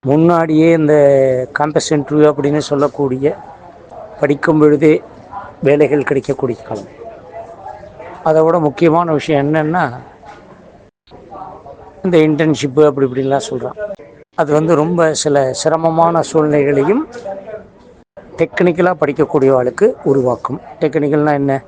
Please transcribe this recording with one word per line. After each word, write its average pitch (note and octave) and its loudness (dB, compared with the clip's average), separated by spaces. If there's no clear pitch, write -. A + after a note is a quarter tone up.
முன்னாடியே D#3+ 4
இந்த D3+ 2
கேம்பஸ் D3+ -2
இன்டர்வியூ D3+ 2
அப்படின்னு C#3+ -2
சொல்லக்கூடிய C#3 -2
படிக்கும் D3+ 0
பொழுதே D3+ 6
வேலைகள் C#3+ 2
கிடைக்கக்கூடிய C3 -4
காலம். G#2 -12
அதை D#3+ 4
விட E3 2
முக்கியமான E3 0
விஷயம் C#3+ -2
என்னன்னா, D#3 -2
இந்த F3 2
இன்டர்ன்ஷிப்பு D3 0
அப்படி C3+ 0
இப்படின்லாம் C3+ -2
சொல்றான், B2+ -10
அது D3+ -2
வந்து D#3+ 2
ரொம்ப E3+ 0
சில C#3+ 2
சிரமமான E3 0
சூழ்நிலைகளையும் D3 0
டெக்னிக்கலா F3 0
படிக்கக்கூடியவர்களுக்கு C3+ 0
உருவாக்கும். B2+ -2
டெக்னிக்கல்னா D3 0
என்ன? C3+ -2